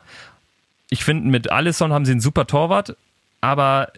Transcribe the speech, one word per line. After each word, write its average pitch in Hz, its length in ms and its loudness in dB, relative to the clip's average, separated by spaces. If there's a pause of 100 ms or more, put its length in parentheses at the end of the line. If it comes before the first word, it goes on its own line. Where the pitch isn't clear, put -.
(920)
Ich - 140 -4
finde, 151 240 0
mit 123 220 0
Alisson 156 420 0
haben 143 140 0
sie 131 60 2
einen 117 100 0
super 143 240 0
Torwart, 170 500 -2 (460)
aber 135 560 0